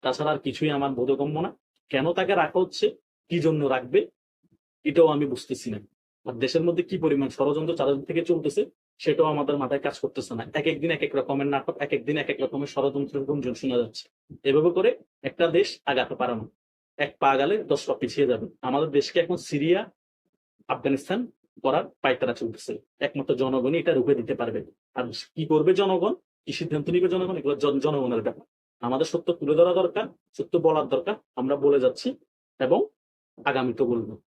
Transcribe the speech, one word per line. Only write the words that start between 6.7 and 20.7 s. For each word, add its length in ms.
কি 140
পরিমাণ 320
ষড়যন্ত্র 460
চারিদিক 300
থেকে 200
চলতেছে, 400
সেটাও 280
আমাদের 320
মাথায় 220
কাজ 200
করতেছে 360
না। 180
এক 140
এক 120
দিন 120
এক 120
এক 120
রকমের 320
নাটক, 300
এক 160
এক 120
দিন 120
এক 120
এক 120
রকমের 260
ষড়যন্ত্রের 560
গুঞ্জন 300
শোনা 240
যাচ্ছে। 320
এভাবে 280
করে 260
একটা 260
দেশ 380
আগাতে 300
পারে 200
না, 120
এক 220
পা 160
গেলে 280
দশ 220
পা 80
পিছিয়ে 340
যাবে। 200
আমাদের 280
দেশকে 300
এখন 160
সিরিয়া, 560
আফগানিস্তান 600